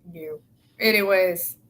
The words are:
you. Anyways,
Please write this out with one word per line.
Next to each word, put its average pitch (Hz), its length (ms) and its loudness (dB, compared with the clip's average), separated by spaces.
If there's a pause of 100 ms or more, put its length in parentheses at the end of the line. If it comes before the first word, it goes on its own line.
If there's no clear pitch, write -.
(120)
you. 156 280 -14 (400)
Anyways, 196 760 2 (140)